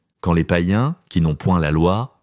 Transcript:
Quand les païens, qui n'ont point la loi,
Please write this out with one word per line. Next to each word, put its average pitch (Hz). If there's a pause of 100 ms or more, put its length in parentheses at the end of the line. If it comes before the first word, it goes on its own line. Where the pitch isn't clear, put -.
(220)
Quand 90
les 82
païens, 98 (140)
qui 87
n'ont 80
point 90
la 76
loi, 90